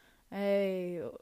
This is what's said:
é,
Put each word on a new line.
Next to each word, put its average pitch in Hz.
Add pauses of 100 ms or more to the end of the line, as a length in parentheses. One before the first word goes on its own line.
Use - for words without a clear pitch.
(320)
é, 190 (180)